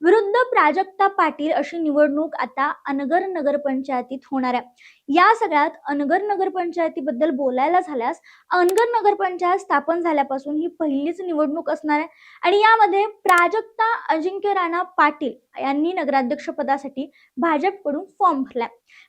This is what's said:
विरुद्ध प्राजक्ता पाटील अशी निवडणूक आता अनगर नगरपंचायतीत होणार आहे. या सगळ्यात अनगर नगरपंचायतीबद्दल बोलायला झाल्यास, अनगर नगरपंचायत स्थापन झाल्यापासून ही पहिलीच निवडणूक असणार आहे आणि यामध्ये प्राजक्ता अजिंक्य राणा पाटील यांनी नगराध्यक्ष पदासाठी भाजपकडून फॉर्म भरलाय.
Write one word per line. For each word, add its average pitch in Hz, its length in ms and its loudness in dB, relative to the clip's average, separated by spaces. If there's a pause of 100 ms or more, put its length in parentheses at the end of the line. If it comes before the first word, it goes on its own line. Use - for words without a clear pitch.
विरुद्ध 427 480 4
प्राजक्ता 381 560 2
पाटील 320 460 0
अशी - 260 -4
निवडणूक 302 560 2
आता 269 380 -2 (140)
अनगर 285 400 0
नगरपंचायतीत 269 920 -4 (120)
होणार 254 240 -2
आहे. 240 80 -2 (460)
या 359 260 6
सगळ्यात 320 360 2 (140)
अनगर 285 380 0
नगरपंचायतीबद्दल 339 1080 -2
बोलायला 269 500 0
झाल्यास, 269 400 -4 (300)
अनगर 403 500 2
नगरपंचायत 370 580 0
स्थापन 330 420 -2
झाल्यापासून 285 540 -2
ही 311 120 -2
पहिलीच 311 540 -4
निवडणूक 311 500 -4
असणार 302 280 -2
आहे 320 100 -4 (340)
आणि 359 180 2
यामध्ये 427 460 4
प्राजक्ता 427 1040 0
अजिंक्य 381 460 -2
राणा 349 280 -2
पाटील 302 800 -2
यांनी 294 320 -2
नगराध्यक्ष 285 520 -2
पदासाठी 277 640 -6 (260)
भाजपकडून 320 680 -2
फॉर्म 320 380 0
भरलाय. 233 260 -6 (400)